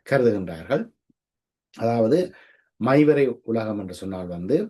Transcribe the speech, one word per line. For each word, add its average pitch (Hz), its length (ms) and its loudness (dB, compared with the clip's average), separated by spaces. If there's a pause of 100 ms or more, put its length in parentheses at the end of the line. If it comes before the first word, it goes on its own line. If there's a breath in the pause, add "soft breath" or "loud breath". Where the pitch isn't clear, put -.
(100)
கருதுகின்றார்கள். 107 880 0 (760)
அதாவது 117 440 2 (640 soft breath)
மைவரை 139 600 4
உலகம் 110 360 -4
என்று 92 160 -10
சொன்னால் 92 320 -10
வந்து 87 300 -2 (140)